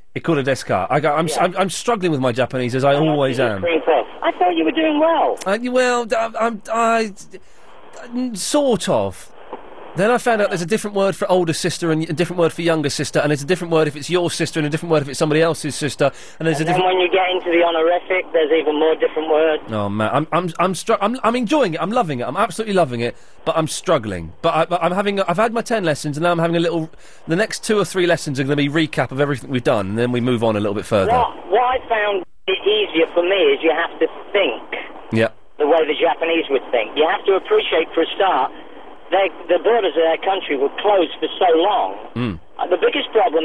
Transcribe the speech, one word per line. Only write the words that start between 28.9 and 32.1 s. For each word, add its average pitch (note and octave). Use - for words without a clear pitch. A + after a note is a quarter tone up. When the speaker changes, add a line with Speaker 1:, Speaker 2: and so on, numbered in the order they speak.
Speaker 1:
of C3+
everything C#3+
we've B2+
done, G#2+
and G#2+
then B2
we B2
move A#2+
on A2+
a G#2
little G#2
bit G2
further. G2+
Speaker 2:
What, A#3+
what A3+
I B3+
found G#3